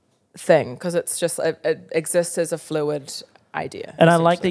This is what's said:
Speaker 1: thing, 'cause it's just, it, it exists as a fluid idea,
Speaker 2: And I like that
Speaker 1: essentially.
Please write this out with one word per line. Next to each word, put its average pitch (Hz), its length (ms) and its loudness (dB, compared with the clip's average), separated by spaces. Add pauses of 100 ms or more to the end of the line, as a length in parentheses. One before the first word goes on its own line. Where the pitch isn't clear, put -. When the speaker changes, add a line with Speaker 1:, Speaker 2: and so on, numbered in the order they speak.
(380)
Speaker 1:
thing, 131 380 4
'cause 175 180 -6
it's - 240 -2
just, 170 220 -2
it, 160 240 -2
it 175 280 -2
exists 170 460 0
as 165 140 -2
a 165 60 -4
fluid 147 540 -4 (420)
idea, - 440 -8
Speaker 2:
And 165 120 8
I 170 60 6
like 170 240 4
that 190 80 -2
Speaker 1:
essentially. - 20 0